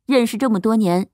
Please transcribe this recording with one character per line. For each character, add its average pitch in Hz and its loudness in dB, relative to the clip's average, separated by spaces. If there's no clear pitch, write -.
认 247 2
识 226 -6
这 247 -2
么 196 0
多 220 0
年 185 0